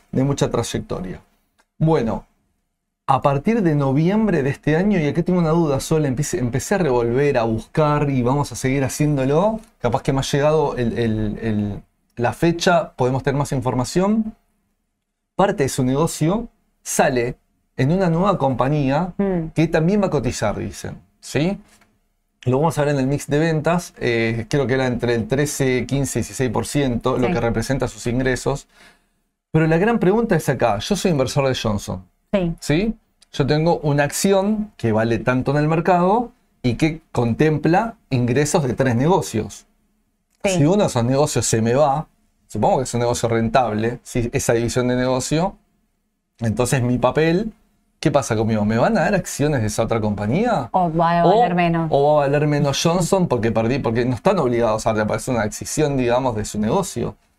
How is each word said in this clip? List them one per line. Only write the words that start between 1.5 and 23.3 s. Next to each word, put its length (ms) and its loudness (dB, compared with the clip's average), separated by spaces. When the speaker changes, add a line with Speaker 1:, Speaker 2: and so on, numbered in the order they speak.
Speaker 1:
Bueno, 480 0
a 160 2
partir 400 0
de 120 2
noviembre 680 2
de 80 0
este 260 -2
año, 240 2
y 60 0
aquí 160 0
tengo 180 0
una 100 2
duda, 300 2
Sol, 240 0
empecé, 340 -2
empecé 360 -2
a 40 2
revolver, 600 2
a 60 0
buscar, 680 0
y 120 0
vamos 300 0
a 40 -12
seguir 280 0
haciéndolo, 760 0
capaz 220 0
que 100 0
me 80 0
ha 20 -2
llegado 540 0
el, 220 -2
el, 440 -2
el, 400 -4
la 180 0
fecha, 580 2
podemos 300 0
tener 160 0
más 140 -2
información. 840 0
Parte 300 2
de 60 0
su 120 -4
negocio 680 0
sale 540 0
en 140 2
una 200 2
nueva 280 2
compañía 760 0
Speaker 2:
Mm. 380 -2
Speaker 1:
que 120 2
también 360 2
va 40 0
a 40 -2
cotizar, 480 -2
dicen, 400 -10
¿sí? 380 -2
Lo 140 2
vamos 200 0
a 60 2
ver 100 0
en 60 0
el 60 0
mix 220 -4
de 100 0